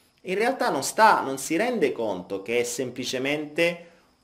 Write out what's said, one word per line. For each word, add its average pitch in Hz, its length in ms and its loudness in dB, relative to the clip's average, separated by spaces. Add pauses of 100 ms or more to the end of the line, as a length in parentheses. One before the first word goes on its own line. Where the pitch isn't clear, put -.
(220)
In 190 140 -4
realtà 247 340 0
non 220 120 -2
sta, 208 380 6
non 135 180 -4
si - 180 -2
rende 202 360 0
conto 98 500 -6
che 117 180 0
è - 40 2
semplicemente 143 1300 -4 (340)